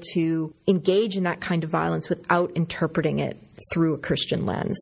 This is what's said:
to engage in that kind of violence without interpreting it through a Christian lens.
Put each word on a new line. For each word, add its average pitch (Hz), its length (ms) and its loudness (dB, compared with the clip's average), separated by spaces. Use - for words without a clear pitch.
to 160 400 0
engage 190 520 2
in 185 60 0
that 170 180 -2
kind 165 240 0
of 160 40 -6
violence 165 400 0
without 175 460 0
interpreting 156 640 0
it - 180 -4
through 165 200 2
a 139 40 -2
Christian - 480 -2
lens. - 360 -2